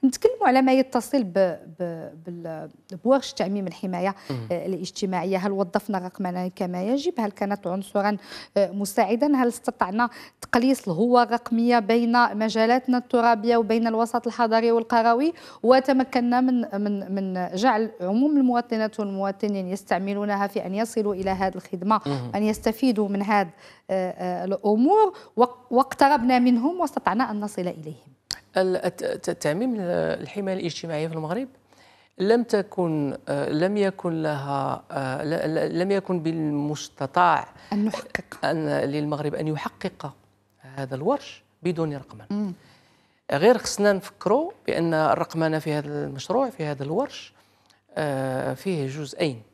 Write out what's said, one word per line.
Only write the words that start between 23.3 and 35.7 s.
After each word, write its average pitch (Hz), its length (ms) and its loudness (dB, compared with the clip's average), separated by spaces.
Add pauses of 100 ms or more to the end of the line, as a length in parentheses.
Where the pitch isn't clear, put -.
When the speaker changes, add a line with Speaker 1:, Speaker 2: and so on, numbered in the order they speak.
Speaker 1:
آه، 185 200 -2
آه، 180 340 -6
الأمور، 247 680 4 (240)
وق-، - 360 0
واقتربنا 254 680 4
منهم 247 420 4
واستطعنا 233 500 0
أن 208 100 -4
نصل 208 220 -6
إليهم؟ 165 320 -8 (640)
Speaker 2:
ال-، 185 200 2
الت-، 180 260 -4
الت-، - 280 -4
تعميم 185 500 -2
الحماية 175 800 -4
الاجتماعية 165 500 -6
في 160 60 -8
المغرب 170 340 -6 (720)
لم 220 240 4
تكن، 175 760 -2 (120)
آه، 143 200 -2
لم 180 280 0
يكن 190 460 -2
لها، 139 680 -4
آه، 135 340 -4
ل-، 160 300 -2
ل-، 156 240 -2